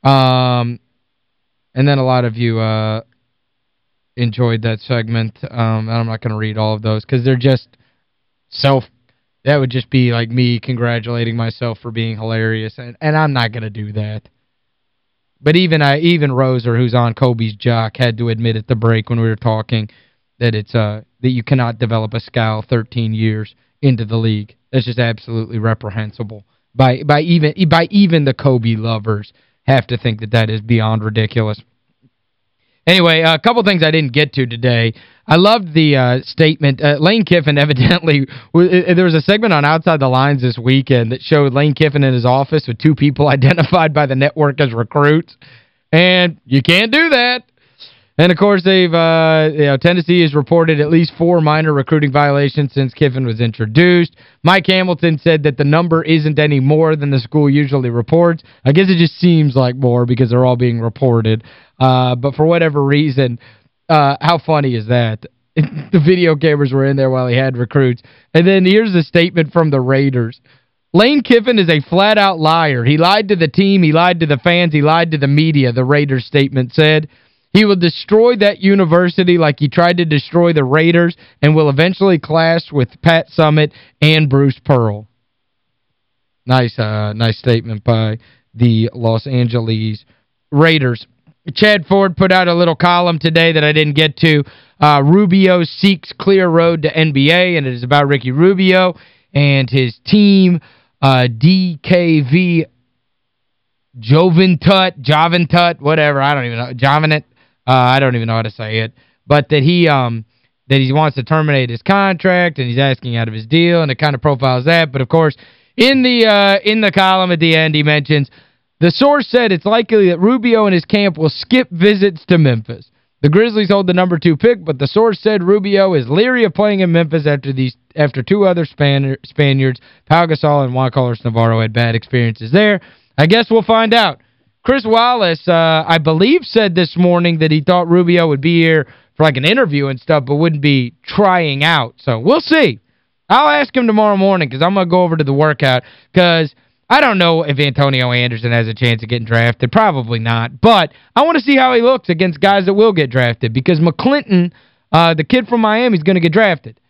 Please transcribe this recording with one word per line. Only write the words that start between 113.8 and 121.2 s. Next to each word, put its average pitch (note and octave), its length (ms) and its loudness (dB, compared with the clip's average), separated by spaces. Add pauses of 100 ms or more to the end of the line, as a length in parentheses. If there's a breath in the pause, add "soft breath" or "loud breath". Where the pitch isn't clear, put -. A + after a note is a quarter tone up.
and D3 80 -2
it C3 80 -6
kind D3 180 -2
of A#2+ 60 -8
profiles C3 440 -2
that. E3 260 0
But C3 100 -4
of B2 60 -2
course, D#3+ 280 0 (420 soft breath)
in C4 260 2
the, A#3+ 240 2
uh, G3+ 360 2
in G#3+ 180 0
the G3+ 100 0
column F#3+ 400 0
at E3 80 -2
the D#3+ 160 2
end, D#3+ 180 0
he D3+ 100 0
mentions, D3+ 460 0 (500 soft breath)
"The E3+ 120 4
source C#4+ 360 2
said A#3 240 0
it's F3 140 -4
likely G#3 440 2
that E3+ 100 -2
Rubio A3+ 460 2
and F#3+ 80 2
his E3+ 120 -2
camp G3+ 320 -2
will D#3 120 0